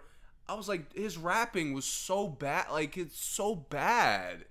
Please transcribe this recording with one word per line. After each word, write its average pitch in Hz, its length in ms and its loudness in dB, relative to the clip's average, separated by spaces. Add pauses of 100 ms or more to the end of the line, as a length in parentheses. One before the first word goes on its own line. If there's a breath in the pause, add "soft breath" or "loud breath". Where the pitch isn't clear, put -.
(500 soft breath)
I 190 60 -2
was 202 120 -8
like, 175 260 -4
his 190 240 -4
rapping 175 560 2
was 135 120 -2
so 196 420 0
bad. 143 440 -2
Like, 156 260 0
it's 165 220 -6
so 208 360 0
bad. 135 960 2